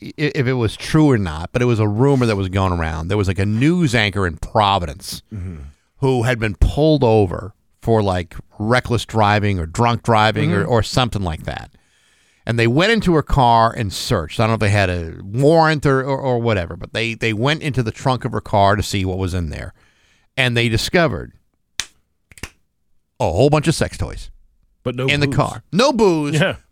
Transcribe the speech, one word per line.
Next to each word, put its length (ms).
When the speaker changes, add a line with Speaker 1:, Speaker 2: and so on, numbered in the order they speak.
Speaker 1:
if 300
it 60
was 240
true 320
or 80
not, 360
but 80
it 40
was 140
a 80
rumor 400
that 80
was 140
going 240
around. 340
There 100
was, 100
like, 120
a 60
news 500
anchor 320
in 100
Providence 840
Speaker 2:
Mm-hmm. 240
Speaker 1:
who 260
had 160
been 160
pulled 480
over 500
for, 220
like, 320
reckless 460
driving 540
or 60
drunk 380
driving 500
or, 100
Speaker 2:
Mm-hmm. 80
Speaker 1:
or 120
something 400
like 200
that. 280
And 120
they 100
went 240
into 220
her 80
car 500
and 220
searched. 460
I 40
don't 80
know 40
if 60
they 100
had 180
a 340
warrant 640
or, 180
or, 160
or 200
whatever, 360
but 160
they, 220
they 200
went 280
into 220
the 80
trunk 340
of 60
her 100
car 340
to 80
see 220
what 140
was 160
in 160
there. 220
And 220
they 120
discovered 640
a 120
whole 200
bunch 160
of 80
sex 200
toys 360
Speaker 2:
But 140
no 100
Speaker 1:
in 140
the 80
Speaker 2:
booze. 80
Speaker 1:
car. 360
No 220
booze, 400
Speaker 2:
Yeah. 220